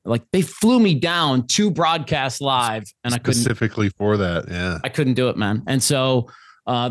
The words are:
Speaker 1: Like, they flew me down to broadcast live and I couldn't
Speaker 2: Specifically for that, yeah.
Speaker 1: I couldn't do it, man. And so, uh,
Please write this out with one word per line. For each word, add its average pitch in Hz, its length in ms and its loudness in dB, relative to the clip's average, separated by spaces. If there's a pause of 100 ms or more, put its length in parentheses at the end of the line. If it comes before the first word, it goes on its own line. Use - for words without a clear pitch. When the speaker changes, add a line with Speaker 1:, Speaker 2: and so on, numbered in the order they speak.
Speaker 1:
Like, 117 260 -2
they 190 100 2
flew 240 380 2
me 196 160 4
down 143 520 0
to 208 240 2
broadcast 156 680 -2
live 120 420 0 (200)
and 123 100 -2
I 120 40 0
couldn't 120 240 0
Speaker 2:
Specifically 110 480 0
for 104 280 0
that, 87 320 -2
yeah. 87 340 -4
Speaker 1:
I 135 60 -6
couldn't 131 260 0
do 127 140 2
it, - 80 -4
man. 104 300 -2
And 135 140 0
so, 131 480 0 (380)
uh, 123 240 -2